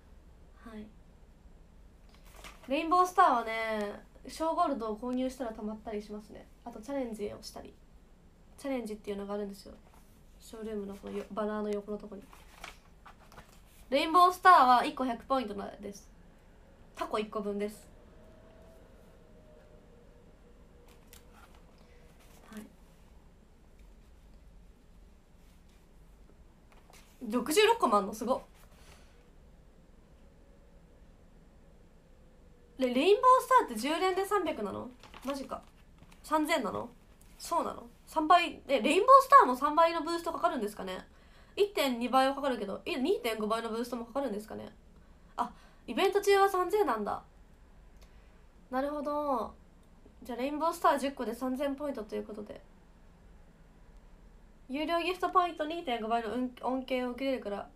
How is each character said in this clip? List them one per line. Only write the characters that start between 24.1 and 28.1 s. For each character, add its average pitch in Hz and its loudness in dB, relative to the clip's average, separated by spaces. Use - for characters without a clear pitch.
六 240 -4
十 415 4
六 466 4
個 - 2
も 208 4
あ - 4
ん 190 -2
の？ - -8